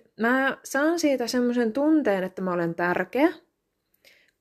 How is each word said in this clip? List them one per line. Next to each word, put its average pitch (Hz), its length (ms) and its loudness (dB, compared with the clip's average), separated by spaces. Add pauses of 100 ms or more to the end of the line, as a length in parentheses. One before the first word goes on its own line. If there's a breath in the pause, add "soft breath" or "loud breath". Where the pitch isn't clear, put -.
(200)
mä 254 440 0
saan 311 360 0
siitä 269 280 0
semmoisen 240 460 0
tunteen, 269 500 2
että 185 180 -8
mä 185 120 -2
olen 170 220 -2
tärkeä, 185 580 0 (1080 soft breath)